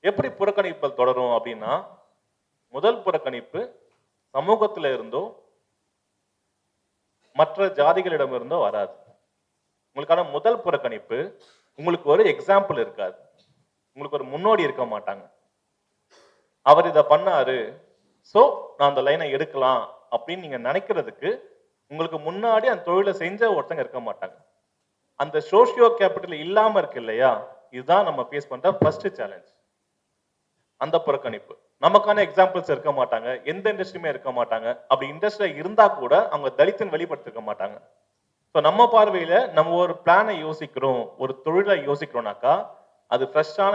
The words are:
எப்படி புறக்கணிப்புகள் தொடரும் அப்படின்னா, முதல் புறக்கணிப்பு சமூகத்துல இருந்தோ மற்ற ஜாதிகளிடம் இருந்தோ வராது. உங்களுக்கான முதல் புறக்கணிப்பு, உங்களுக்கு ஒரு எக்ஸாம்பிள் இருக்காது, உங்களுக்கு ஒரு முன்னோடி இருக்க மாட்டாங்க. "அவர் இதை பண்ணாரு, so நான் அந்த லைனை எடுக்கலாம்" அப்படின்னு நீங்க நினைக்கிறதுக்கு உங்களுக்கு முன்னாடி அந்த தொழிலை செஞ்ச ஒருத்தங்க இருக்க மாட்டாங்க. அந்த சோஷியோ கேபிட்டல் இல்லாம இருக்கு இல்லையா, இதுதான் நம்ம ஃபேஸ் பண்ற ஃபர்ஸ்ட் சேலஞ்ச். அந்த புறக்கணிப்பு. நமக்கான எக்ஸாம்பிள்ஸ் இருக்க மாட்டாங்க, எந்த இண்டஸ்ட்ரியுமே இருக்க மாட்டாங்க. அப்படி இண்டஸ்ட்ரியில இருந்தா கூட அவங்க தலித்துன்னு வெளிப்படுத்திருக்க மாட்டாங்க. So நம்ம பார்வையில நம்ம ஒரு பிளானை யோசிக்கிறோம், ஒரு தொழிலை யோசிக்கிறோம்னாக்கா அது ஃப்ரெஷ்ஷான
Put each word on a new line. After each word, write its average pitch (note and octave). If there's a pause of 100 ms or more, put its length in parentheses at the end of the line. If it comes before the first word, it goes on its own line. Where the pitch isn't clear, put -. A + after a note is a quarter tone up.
எப்படி -
புறக்கணிப்புகள் G3
தொடரும் B2
அப்படின்னா, A#2 (800)
முதல் G#3
புறக்கணிப்பு D3 (720)
சமூகத்துல F3+
இருந்தோ A#2 (2000)
மற்ற E3+
ஜாதிகளிடம் D#3
இருந்தோ B2
வராது. G#2 (1000)
உங்களுக்கான C#3+
முதல் D3
புறக்கணிப்பு, C3+ (360)
உங்களுக்கு E3
ஒரு F#3+
எக்ஸாம்பிள் G3
இருக்காது, G2+ (760)
உங்களுக்கு C#3+
ஒரு C3+
முன்னோடி F3+
இருக்க C3+
மாட்டாங்க. G2+ (1300)
"அவர் D#3
இதை D3+
பண்ணாரு, D3 (600)
so -
நான் C#3+
அந்த C#3
லைனை D#3
எடுக்கலாம்" C3 (160)
அப்படின்னு F3
நீங்க C3+
நினைக்கிறதுக்கு E3+ (480)
உங்களுக்கு D#3+
முன்னாடி A3
அந்த A3+
தொழிலை F#3+
செஞ்ச G3
ஒருத்தங்க D#3
இருக்க B2
மாட்டாங்க. G2 (800)
அந்த D3+ (120)
சோஷியோ A#3 (100)
கேபிட்டல் F#3
இல்லாம G3
இருக்கு D3
இல்லையா, A2+ (220)
இதுதான் D3+
நம்ம C3+
ஃபேஸ் C#3+
பண்ற C3+
ஃபர்ஸ்ட் D#3
சேலஞ்ச். G2 (1300)
அந்த D#3
புறக்கணிப்பு. C3 (220)
நமக்கான G#3
எக்ஸாம்பிள்ஸ் F#3
இருக்க D3
மாட்டாங்க, B2
எந்த F#3+
இண்டஸ்ட்ரியுமே F#3
இருக்க C#3
மாட்டாங்க. A2+ (200)
அப்படி C3+
இண்டஸ்ட்ரியில F#3+
இருந்தா G3+
கூட C#3+
அவங்க C#3+
தலித்துன்னு G3
வெளிப்படுத்திருக்க D3
மாட்டாங்க. G2+ (760)
So D3+
நம்ம G3+
பார்வையில G3+
நம்ம E3
ஒரு F3
பிளானை G3
யோசிக்கிறோம், C3+
ஒரு C3
தொழிலை F3
யோசிக்கிறோம்னாக்கா C#3+ (380)
அது G3
ஃப்ரெஷ்ஷான G3+